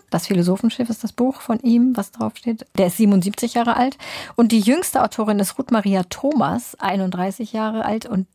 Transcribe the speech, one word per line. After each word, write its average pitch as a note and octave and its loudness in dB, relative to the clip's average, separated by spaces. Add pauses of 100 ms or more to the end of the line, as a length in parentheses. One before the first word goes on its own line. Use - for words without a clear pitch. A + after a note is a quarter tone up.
(100)
Das - -2
Philosophenschiff F#3+ 0
ist - -6
das - -8
Buch B3+ -2
von A3+ -2
ihm, A#3+ 4
was - -4
draufsteht. A3+ -6 (120)
Der C#4+ 4
ist - -4
siebenundsiebzig G3+ 2
Jahre A#3 0
alt. C4 0 (380)
Und A#3 4
die A3+ 6
jüngste C4+ 2
Autorin G#3+ 0
ist G3+ -2
Ruth - -6
Maria G3 2
Thomas, A#3 -2
einunddreißig F#3+ -4
Jahre A3 -4
alt. A3 -4
Und F#3+ -4